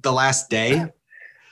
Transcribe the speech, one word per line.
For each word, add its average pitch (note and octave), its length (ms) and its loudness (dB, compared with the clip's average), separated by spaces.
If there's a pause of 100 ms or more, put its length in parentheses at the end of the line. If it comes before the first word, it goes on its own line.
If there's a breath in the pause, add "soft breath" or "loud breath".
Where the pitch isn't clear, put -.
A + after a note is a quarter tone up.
the C3 100 0
last C3 380 0
day? B2 340 0 (680 soft breath)